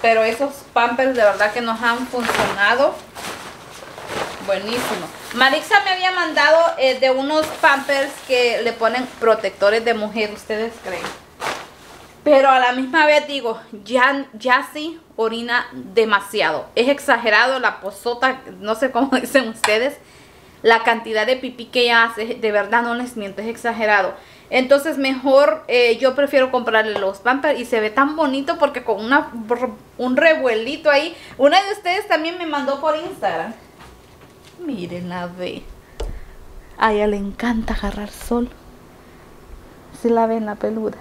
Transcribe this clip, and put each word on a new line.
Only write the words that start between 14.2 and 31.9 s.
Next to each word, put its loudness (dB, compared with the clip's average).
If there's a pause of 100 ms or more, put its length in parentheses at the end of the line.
ya 0
sí -10 (160)
orina -2
demasiado. 0
Es 2
exagerado 2
la -2
pozota, -4 (180)
no -2
sé -2
cómo 0
<laughs> 2
dicen 2
ustedes, 0 (640)
la 6
cantidad 0
de 2
pipí -10
que 0
ella 6
hace, -2 (100)
de -2
verdad 0
no -4
les -6
miento, -10
es -8
exagerado. 0 (380)
Entonces 2
mejor, 2
eh, 4
yo 2
prefiero 2
comprarle 0
los -2
pampers 0
y -6
se 0
ve -2
tan 0
bonito -2
porque 0
con -2
una, 0 (680)
un 0
revuelito 2
ahí. 2 (220)
Una 6
de -4
ustedes -4